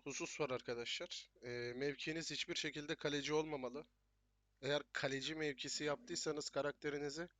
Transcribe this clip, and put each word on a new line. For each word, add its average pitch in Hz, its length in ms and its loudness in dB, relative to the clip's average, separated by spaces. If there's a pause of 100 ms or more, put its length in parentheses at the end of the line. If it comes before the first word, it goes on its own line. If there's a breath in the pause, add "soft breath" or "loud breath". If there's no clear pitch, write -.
husus 143 360 -4
var 147 100 4
arkadaşlar. 123 800 -2 (120)
Ee, 120 340 -4
mevkiniz 147 560 0
hiçbir 160 240 -2
şekilde 151 400 -2
kaleci 143 380 2
olmamalı. 151 520 2 (760)
Eğer 143 200 4 (120)
kaleci 135 420 2
mevkisi 147 480 0
yaptıysanız 147 640 0
karakterinizi, 143 800 0 (100)